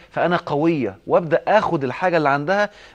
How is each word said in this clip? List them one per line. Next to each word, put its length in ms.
فأنا 260
قوية." 600
وأبدأ 400
آخد 360
الحاجة 340
اللي 120
عندها 400